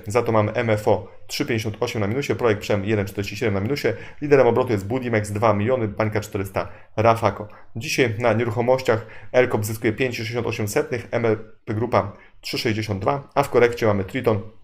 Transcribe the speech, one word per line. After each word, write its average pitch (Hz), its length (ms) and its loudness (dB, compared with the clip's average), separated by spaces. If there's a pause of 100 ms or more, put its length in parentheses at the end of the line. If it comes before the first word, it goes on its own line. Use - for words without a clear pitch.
za 117 160 2
to 117 100 0
mamy 107 200 2
M 120 180 -2
F 107 180 0
O 95 200 2 (180)
trzy - 200 -4
pięćdziesiąt 110 340 -4
osiem 117 200 -4
na 98 60 0
minusie, 123 280 -2
Projekt 107 260 0
Przem 104 240 -2
jeden 104 220 0
czterdzieści 101 300 -8
siedem 104 180 -2
na 98 60 0
minusie, 123 320 -2 (300)
liderem 139 240 6
obrotu 120 260 2
jest 98 140 -2
Budimex 113 460 -2
dwa 104 220 4
miliony, 110 340 0
Bańka 107 320 -2
czterysta, 95 480 -6 (280)
Rafako. 110 520 2 (280)
Dzisiaj 117 420 0
na 120 140 4
nieruchomościach 117 760 2 (260)
Elkop 127 320 4
zyskuje 110 280 -2
pięć 123 220 -2
i - 20 -8
sześćdziesiąt 113 300 -4
osiem 107 220 -2
setnych, 135 420 -2
M 117 140 -2
L 110 140 2 (260)
P 113 100 -6
Grupa 107 420 0 (240)
trzy - 180 -8
sześćdziesiąt 107 440 -2
dwa, 139 320 -4
a 139 80 0
w - 80 -4
korekcie 120 360 2
mamy 98 180 2
Triton. 117 360 0 (240)